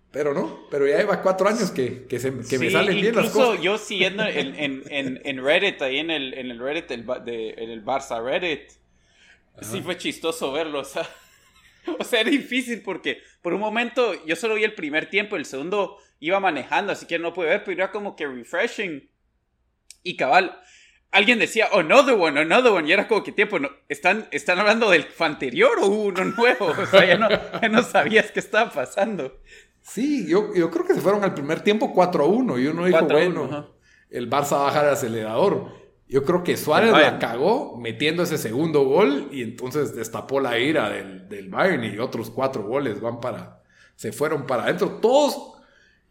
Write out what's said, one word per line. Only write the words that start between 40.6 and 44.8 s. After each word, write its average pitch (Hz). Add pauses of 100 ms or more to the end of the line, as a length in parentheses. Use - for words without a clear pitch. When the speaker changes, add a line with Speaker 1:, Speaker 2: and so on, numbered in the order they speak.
Speaker 1:
del, 98
del 98
Bayern 139
y 101
otros 117
cuatro 131
goles 117
van 117
para, 101 (320)
se 107
fueron 143
para 120
adentro. 170 (140)